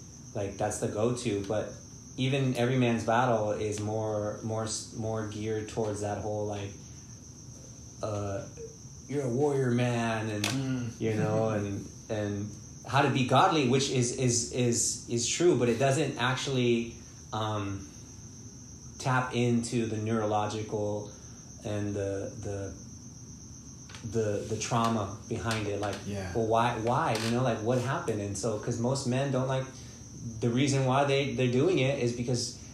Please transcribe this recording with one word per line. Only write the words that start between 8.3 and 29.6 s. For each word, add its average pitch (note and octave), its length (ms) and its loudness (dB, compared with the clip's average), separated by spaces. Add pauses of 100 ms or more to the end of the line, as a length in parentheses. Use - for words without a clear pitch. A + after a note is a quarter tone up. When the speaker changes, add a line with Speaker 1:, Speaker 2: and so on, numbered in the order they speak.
Speaker 1:
"You're C#3 160 -2
a B2 60 0
warrior C3+ 420 4
man," A#2 580 2
and, G#2+ 160 -2
Speaker 2:
Mm. B2+ 560 -2
Speaker 1:
you A2 140 2
know, A2 340 2
Speaker 2:
<laughs> G#2+ 80 2
Speaker 1:
and, G2+ 280 -4 (240)
and G#2 400 -2 (380)
how C3+ 140 4
to C#3+ 80 4
be B2 160 2
godly, D#3 440 6
which C3+ 200 4
is, B2 280 2
is, B2 360 2
is, A#2+ 560 2
is A#2 180 0
true, E3 300 6
but A#2+ 120 4
it A2+ 100 4
doesn't C#3 400 4
actually, A#2+ 760 2 (360)
um, G#2 560 -2 (1120)
tap B2+ 360 2
into A#2+ 500 4
the G#2+ 120 -2
neurological G#2 1120 0 (560)
and G#2 280 -2
the, G2 380 -2 (100)
the, G2 320 -6 (1400)
the, G#2 380 2
the A2 80 -2
trauma A2+ 600 2 (120)
behind A2 380 0
it. G2+ 120 -2
Like, G2+ 160 -2 (100)
Speaker 2:
Yeah. F#2+ 300 -6
Speaker 1:
well, A2+ 120 2
why, A#2 360 4
why? B2+ 420 2
You A#2 60 2
know, B2 120 2
like, A2+ 200 2
what B2 160 4
happened? C#3 420 0
And G2+ 160 -4
so, G#2+ 220 0
'cause A2+ 200 -2
most A#2+ 280 0
men C3+ 240 2
don't B2+ 160 2
like, C3 160 2 (760)